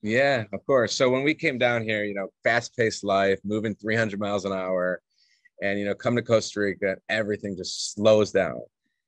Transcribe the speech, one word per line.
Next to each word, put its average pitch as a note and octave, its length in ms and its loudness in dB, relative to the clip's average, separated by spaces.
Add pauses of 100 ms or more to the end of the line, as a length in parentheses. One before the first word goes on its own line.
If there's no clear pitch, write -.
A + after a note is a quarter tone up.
Yeah, A#2+ 500 0
of G2 120 -10
course. B2+ 300 2
So C3 160 2
when C3 140 0
we D#3 100 2
came D3+ 240 -4
down A#2+ 240 2
here, G#2+ 220 -2
you G#2 100 -6
know, G2 140 -6 (160)
fast-paced A#2 580 0
life, G2 420 2
moving G#2 300 -2
three A2 220 -4
hundred G#2+ 240 0
miles G2+ 240 -2
an G2 80 -2
hour, F#2 500 -2 (580)
and, G2 180 -2
you G2+ 60 -2
know, G2+ 100 0
come A#2 200 -2
to A#2+ 80 2
Costa A2 380 0
Rica, G2 360 0 (120)
everything G#2 480 -2
just - 380 -8
slows G#2+ 360 4
down. D#2+ 300 0 (480)